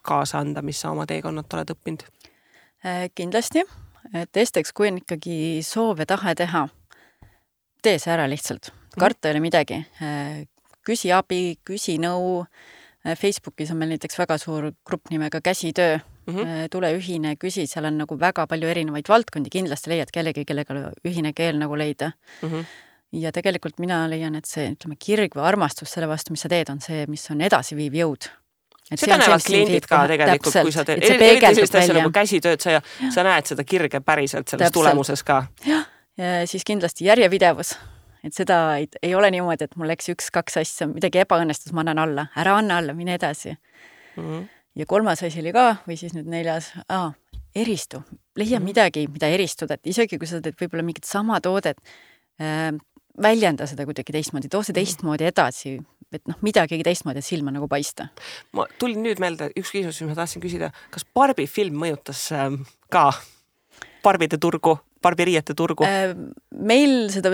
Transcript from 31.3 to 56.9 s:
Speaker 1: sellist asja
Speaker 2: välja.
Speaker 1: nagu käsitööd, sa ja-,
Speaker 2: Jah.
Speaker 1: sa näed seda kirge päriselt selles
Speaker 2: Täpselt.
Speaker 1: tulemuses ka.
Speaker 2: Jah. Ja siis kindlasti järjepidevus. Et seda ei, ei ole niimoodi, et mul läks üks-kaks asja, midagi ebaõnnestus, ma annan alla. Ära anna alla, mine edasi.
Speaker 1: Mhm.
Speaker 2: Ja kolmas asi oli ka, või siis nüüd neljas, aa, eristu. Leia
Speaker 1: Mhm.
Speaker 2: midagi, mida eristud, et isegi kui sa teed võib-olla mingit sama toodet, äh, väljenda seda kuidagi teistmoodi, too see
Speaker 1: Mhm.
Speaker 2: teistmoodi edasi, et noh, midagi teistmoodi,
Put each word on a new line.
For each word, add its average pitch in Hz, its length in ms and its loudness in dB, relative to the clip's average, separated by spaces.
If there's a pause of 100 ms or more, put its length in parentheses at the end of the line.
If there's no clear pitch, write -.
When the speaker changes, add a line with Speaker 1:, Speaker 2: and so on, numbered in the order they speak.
Speaker 1:
sellist - 180 4
asja 180 140 8
Speaker 2:
välja. 165 140 6
Speaker 1:
nagu 160 160 4
käsitööd, 175 420 2
sa 180 100 0
ja-, 151 120 4 (200)
Speaker 2:
Jah. 262 120 -2
Speaker 1:
sa 180 80 4
näed 180 240 4
seda 143 180 -4
kirge 151 360 0
päriselt 147 480 0
selles 135 180 2
Speaker 2:
Täpselt. - 80 2
Speaker 1:
tulemuses 143 480 4
ka. 139 160 2 (280)
Speaker 2:
Jah. 302 200 2 (320)
Ja 180 280 -2
siis 185 180 -8
kindlasti 170 420 -2
järjepidevus. 185 720 6 (480)
Et 151 100 -10
seda 185 240 2 (200)
ei, 151 100 -4 (140)
ei 175 120 0
ole 196 160 6
niimoodi, 175 340 -2
et - 120 -12
mul 165 100 -6
läks 160 240 -4
üks-kaks - 480 -4
asja, 160 280 -4
midagi 170 360 0
ebaõnnestus, 165 500 0
ma 165 140 -2
annan 156 120 0
alla. 151 280 -2 (100)
Ära 185 220 2
anna 196 200 0
alla, 151 160 -4
mine 175 200 -4
edasi. 160 400 -6 (600)
Speaker 1:
Mhm. 165 300 -10 (300)
Speaker 2:
Ja 151 100 -8
kolmas 196 380 2
asi 165 160 -6
oli 165 160 -6
ka, 240 220 4 (100)
või 165 80 -8
siis 170 160 -12
nüüd 156 160 -10
neljas, 165 420 -6 (220)
aa, 180 200 -2 (440)
eristu. 202 460 -4 (340)
Leia 220 240 0
Speaker 1:
Mhm. 180 40 -2
Speaker 2:
midagi, 185 440 2
mida 151 240 -4
eristud, 170 380 -2
et 143 160 -4
isegi 185 320 -2
kui 165 80 -8
sa 165 140 -6
teed 156 200 -6
võib-olla 165 240 -4
mingit 170 200 -8
sama 208 360 -2
toodet, 185 380 -2 (640)
äh, 156 320 -4 (500)
väljenda 208 440 4
seda 139 200 -8
kuidagi 147 260 -8
teistmoodi, 151 360 -6
too 202 140 -2
see 202 100 -6
Speaker 1:
Mhm. 180 120 0
Speaker 2:
teistmoodi 156 400 -4
edasi, 139 540 0 (340)
et 156 160 -10
noh, 170 140 -6
midagi 170 420 2
teistmoodi, 160 340 -2